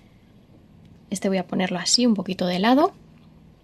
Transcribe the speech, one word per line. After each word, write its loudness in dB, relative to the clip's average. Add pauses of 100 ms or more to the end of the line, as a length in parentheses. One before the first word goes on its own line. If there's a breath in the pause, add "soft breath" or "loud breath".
(1080 soft breath)
Este -6
voy 0
a -4
ponerlo -4
así, 0
un 4
poquito -4
de -2
lado. 4 (720)